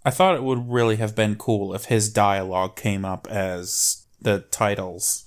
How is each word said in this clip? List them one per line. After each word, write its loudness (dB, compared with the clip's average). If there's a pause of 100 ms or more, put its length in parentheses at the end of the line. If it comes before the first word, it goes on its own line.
I 2
thought 4
it -2
would -2
really 4
have -2
been 2
cool -2
if -8
his 2
dialogue 2
came -2
up -6
as -2 (180)
the 2 (100)
titles. -2